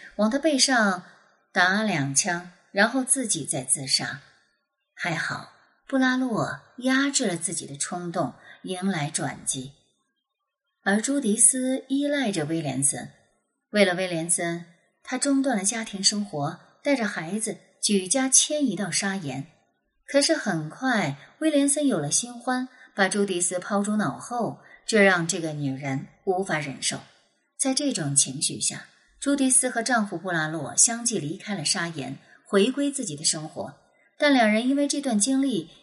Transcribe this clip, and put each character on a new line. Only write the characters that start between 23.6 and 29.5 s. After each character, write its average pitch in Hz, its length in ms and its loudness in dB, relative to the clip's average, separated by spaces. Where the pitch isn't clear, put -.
诸 208 140 -2
脑 175 220 -2
后， 233 420 -6
这 214 160 6
让 180 240 6
这 175 140 -2
个 160 120 -4
女 147 200 -2
人 135 340 -4
无 190 200 0
法 160 140 -2
忍 135 240 -8
受。 - 180 -4
在 262 180 0
这 277 180 0
种 143 220 -2
情 135 260 0
绪 - 200 -4
下， - 260 -4
朱 285 160 0
迪 262 160 2